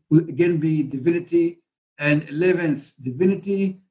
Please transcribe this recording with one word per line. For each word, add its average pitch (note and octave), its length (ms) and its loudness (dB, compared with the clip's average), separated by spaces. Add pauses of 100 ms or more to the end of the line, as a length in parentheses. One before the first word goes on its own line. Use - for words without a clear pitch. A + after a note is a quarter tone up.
will D#3 100 6
again E3 380 0
be D#3 260 0
divinity, E3+ 760 -2 (380)
and D3 320 0
eleventh E3 720 0
divinity, F#3+ 760 -2 (120)